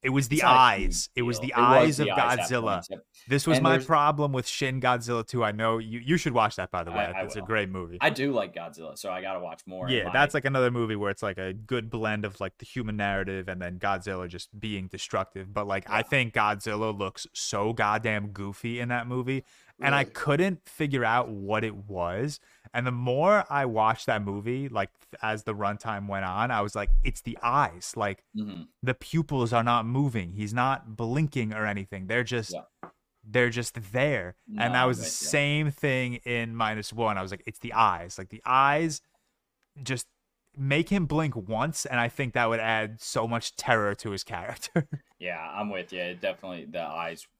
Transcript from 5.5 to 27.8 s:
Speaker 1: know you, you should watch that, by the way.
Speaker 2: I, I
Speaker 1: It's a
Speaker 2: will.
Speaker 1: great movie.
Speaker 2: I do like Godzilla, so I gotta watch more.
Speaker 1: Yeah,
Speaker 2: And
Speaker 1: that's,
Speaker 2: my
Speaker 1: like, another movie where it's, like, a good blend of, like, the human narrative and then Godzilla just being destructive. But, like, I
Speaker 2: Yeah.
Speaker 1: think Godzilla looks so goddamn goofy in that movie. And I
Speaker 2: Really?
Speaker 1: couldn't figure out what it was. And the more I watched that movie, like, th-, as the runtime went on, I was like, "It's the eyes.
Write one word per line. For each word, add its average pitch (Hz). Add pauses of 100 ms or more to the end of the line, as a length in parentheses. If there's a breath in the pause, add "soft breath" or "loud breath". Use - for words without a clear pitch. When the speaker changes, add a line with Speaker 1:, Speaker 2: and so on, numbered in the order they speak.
Speaker 1:
know 113
you, 113
you 131
should 156
watch 110
that, 92
by 87
the 85
way. 107
Speaker 2:
I, 101
I 95
Speaker 1:
It's -
a 110
Speaker 2:
will. 95
Speaker 1:
great 104
movie. 90
Speaker 2:
I 147
do 143
like 101
Godzilla, 82
so 98
I 92
gotta 95
watch 82
more. 92
Speaker 1:
Yeah, 113
Speaker 2:
And 90
Speaker 1:
that's, 143
Speaker 2:
my 151
Speaker 1:
like, 135
another 131
movie 117
where 101
it's, -
like, 98
a 95
good 113
blend 107
of, 95
like, 95
the 117
human 107
narrative 98
and 92
then 90
Godzilla 92
just 90
being 101
destructive. 98
But, 104
like, 98
I 104
Speaker 2:
Yeah. 110
Speaker 1:
think 123
Godzilla 107
looks 98
so 107
goddamn 107
goofy 101
in 120
that 120
movie. 127 (380 soft breath)
And 139
I 143
Speaker 2:
Really? 135
Speaker 1:
couldn't 165
figure 139
out 113
what 107
it 107
was. 101 (340 soft breath)
And 123
the 127
more 131
I 139
watched 110
that 110
movie, 113
like, 101
th-, -
as 110
the 110
runtime 104
went 98
on, 104
I 107
was 101
like, 101 (140)
"It's -
the 117
eyes. 120